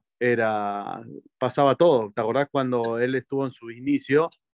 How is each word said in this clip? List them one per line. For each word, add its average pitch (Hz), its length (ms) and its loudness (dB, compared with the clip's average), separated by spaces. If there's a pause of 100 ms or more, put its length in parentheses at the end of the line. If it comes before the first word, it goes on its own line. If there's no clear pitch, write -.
(200)
era, 107 840 -2 (340)
pasaba 131 380 2
todo. 123 360 4
¿Te 120 100 -4
acordás 123 300 0
cuando 123 460 -2
él 123 160 0
estuvo 135 320 -4
en 123 60 -6
su 117 180 -18
inicio? 139 640 0 (220)